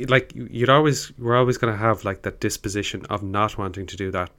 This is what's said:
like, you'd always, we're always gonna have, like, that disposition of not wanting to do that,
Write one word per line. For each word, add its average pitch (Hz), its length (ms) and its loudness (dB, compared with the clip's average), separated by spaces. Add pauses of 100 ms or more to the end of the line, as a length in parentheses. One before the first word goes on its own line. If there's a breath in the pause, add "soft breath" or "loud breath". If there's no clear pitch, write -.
like, 127 260 2
you'd 120 340 -2
always, 143 480 4
we're 117 200 2
always 127 200 4
gonna 110 200 0
have, 110 280 0
like, 98 180 -4
that - 160 -6
disposition 101 680 -4
of 101 140 -4
not 104 340 0
wanting 95 300 -6
to 87 100 -14
do 95 140 -4
that, 92 280 -4